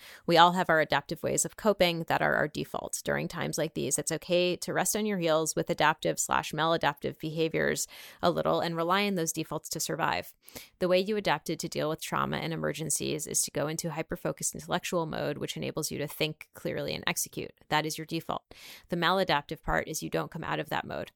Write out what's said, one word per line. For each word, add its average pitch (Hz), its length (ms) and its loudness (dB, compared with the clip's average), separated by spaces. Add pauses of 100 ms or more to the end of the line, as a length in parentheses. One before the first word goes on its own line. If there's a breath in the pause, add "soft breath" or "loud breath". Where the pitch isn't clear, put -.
(240 loud breath)
"We 170 120 4
all 175 160 10
have 180 180 2
our 160 100 6
adaptive 143 440 0
ways 143 200 0
of - 120 -6
coping 175 480 4
that - 180 2
are 151 140 4
our 151 100 4
defaults. - 560 -6
During 147 240 0
times 156 320 -4
like 156 160 -2
these, 143 240 -2
it's - 140 -2
okay 180 420 2
to - 180 -6
rest 165 220 0
on 214 100 0
your 208 140 0
heels 160 380 2
with 165 120 0
adaptive 156 520 2
slash - 320 0
maladaptive 151 640 0
behaviors 156 680 0 (340 loud breath)
a 175 80 4
little 160 300 2
and 165 160 -2
rely 180 280 2
on 202 120 0
those 165 160 -2
defaults 156 380 -6
to 160 100 -4
survive. 156 520 -2 (460 loud breath)
The 185 80 2
way 185 140 4
you 208 160 0
adapted 175 420 -2
to 170 100 -6
deal 147 200 -2
with 160 120 -4
trauma 135 360 -2
and 156 160 -4
emergencies 151 720 -2
is - 160 0
to - 80 -2
go 143 160 -2
into 160 240 -4
hyper-focused 160 640 -4
intellectual 165 520 -2
mode, 147 320 -4
which - 180 -6
enables 151 340 -4
you 131 80 -6
to 143 80 -4
think - 480 -4
clearly 143 400 -6
and - 100 -6
execute. - 460 -2 (180)
That 151 160 4
is 156 140 -4
your 156 80 -10
default. - 480 -6 (360 loud breath)
The 180 60 0
maladaptive 170 640 2
part 160 280 0
is 156 160 -6
you 156 60 -8
don't 160 200 -2
come 156 140 -8
out 151 160 -2
of 151 80 -8
that - 180 0
mode." - 300 -6